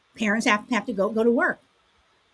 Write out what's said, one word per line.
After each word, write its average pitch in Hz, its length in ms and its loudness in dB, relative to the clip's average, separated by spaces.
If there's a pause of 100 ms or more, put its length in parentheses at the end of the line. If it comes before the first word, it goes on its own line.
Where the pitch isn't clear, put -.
(160)
Parents 220 300 -2
have, 214 240 0
have 214 160 -2
to 247 60 -6
go, 196 160 0
go 220 160 0
to 240 60 4
work. 285 300 0 (720)